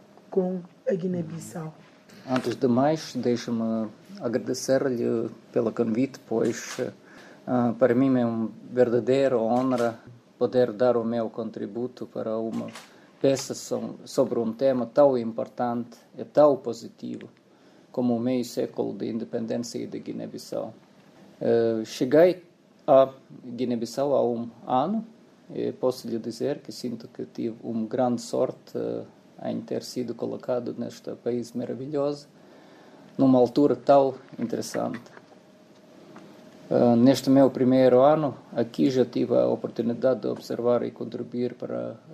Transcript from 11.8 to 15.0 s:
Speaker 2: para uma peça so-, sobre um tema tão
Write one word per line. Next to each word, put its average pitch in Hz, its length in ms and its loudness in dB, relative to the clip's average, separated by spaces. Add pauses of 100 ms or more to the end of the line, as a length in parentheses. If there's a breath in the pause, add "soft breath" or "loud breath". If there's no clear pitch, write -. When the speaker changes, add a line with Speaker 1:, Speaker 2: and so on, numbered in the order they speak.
Speaker 2:
para 110 320 -6
uma 113 260 -6 (560 loud breath)
peça 135 320 0
so-, 113 400 -8 (120)
sobre 120 340 0
um 113 140 -2
tema 127 340 0
tão 139 280 6